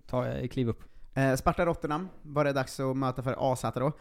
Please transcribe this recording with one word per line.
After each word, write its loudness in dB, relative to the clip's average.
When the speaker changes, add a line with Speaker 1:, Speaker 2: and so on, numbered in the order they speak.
Speaker 1:
Ta, 0
eh, -4
kliv 0
upp. -2
Speaker 2:
Eh, 4
Sparta 2
Rotterdam -2
var 0
det 2
dags -2
att 0
möta 0
för 0
A 2
Z -2
då. 2